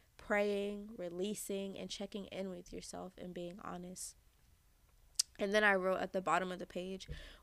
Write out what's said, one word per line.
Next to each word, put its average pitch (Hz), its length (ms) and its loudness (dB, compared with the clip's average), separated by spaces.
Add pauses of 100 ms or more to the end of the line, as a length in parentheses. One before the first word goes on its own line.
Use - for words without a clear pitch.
(160)
praying, 208 840 2
releasing, 196 800 -2
and 185 120 -6
checking 196 360 -6
in 190 240 -4
with 180 220 -10
yourself 180 460 -8
and 180 140 -8
being 175 300 -6
honest." 180 540 -8 (1200)
And 202 160 2
then 214 120 8
I 196 100 10
wrote 185 260 4
at 185 120 -2
the 190 80 2
bottom 180 320 4
of 180 80 -6
the 180 60 -4
page, 185 420 -6 (340)